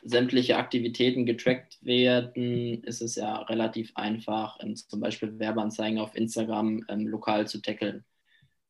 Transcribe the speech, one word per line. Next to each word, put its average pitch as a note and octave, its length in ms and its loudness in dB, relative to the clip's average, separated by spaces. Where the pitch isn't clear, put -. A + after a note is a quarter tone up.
sämtliche B2 500 4
Aktivitäten B2 720 2
getrackt A#2+ 560 0
werden, B2 1040 2
ist A#2 160 -8
es A#2 140 -4
ja G#2+ 260 -4
relativ A2+ 540 -2
einfach, A2 640 -2
ähm, - 160 -6
zum - 240 -8
Beispiel G#2+ 360 -4
Werbeanzeigen A2 640 0
auf A2 160 -6
Instagram, A2+ 720 0
ähm, G#2+ 200 -2
lokal G#2+ 380 0
zu G#2+ 160 -8
tackeln. G#2 440 -4